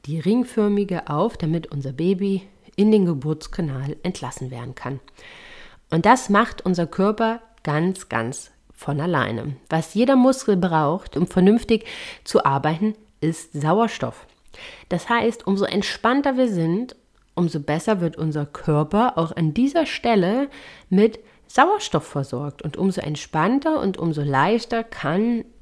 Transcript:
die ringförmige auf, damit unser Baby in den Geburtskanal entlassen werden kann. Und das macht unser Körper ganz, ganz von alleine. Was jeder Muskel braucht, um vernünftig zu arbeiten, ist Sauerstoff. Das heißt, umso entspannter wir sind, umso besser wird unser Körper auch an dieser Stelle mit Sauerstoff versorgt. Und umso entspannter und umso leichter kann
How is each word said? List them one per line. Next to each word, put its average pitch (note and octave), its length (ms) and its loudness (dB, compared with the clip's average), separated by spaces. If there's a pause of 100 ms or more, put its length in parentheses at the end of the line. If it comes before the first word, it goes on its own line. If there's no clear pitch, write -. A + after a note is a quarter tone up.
die D#3 160 -6
ringförmige G3+ 880 0
auf, F3 300 0
damit E3 340 -2
unser C3+ 200 -6
Baby F#3+ 500 0 (340)
in G#3+ 160 6
den G3 140 6
Geburtskanal D3+ 960 -4
entlassen C3 480 -8
werden B2 240 -12
kann. C3 260 -10 (880)
Und E3 160 0
das B3+ 240 4
macht G#3 380 0
unser E3+ 200 0
Körper A3 540 0 (220)
ganz, E3 480 -2
ganz A2+ 400 -4 (220)
von C#3+ 260 -6
alleine. C3+ 580 -2 (120)
Was D#3+ 240 -2
jeder B3 240 4
Muskel B3+ 400 4
braucht, E3 600 0
um F3 80 2
vernünftig G#3+ 580 4 (400)
zu - 220 2
arbeiten, D#3+ 480 0 (260)
ist D#3+ 320 -4
Sauerstoff. D#3 720 -2 (640)
Das F3 220 -4
heißt, A#3 360 0
umso G3 200 0
entspannter B3+ 720 0
wir B3+ 100 4
sind, F3+ 480 -2 (380)
umso E3 260 0
besser E3 400 -2
wird E3+ 160 -2
unser D3+ 300 -2
Körper D#3+ 720 0
auch E3 180 -2
an D#3 160 2
dieser C#4 320 2
Stelle A#3 640 2 (400)
mit G#3+ 300 4 (280)
Sauerstoff D#4 600 2
versorgt. C#3 560 -8
Und D3 160 -8
umso F#3+ 240 0
entspannter A3+ 760 0
und F#3+ 180 -2
umso D3+ 240 -2
leichter F#3+ 600 0
kann A3 600 -2 (180)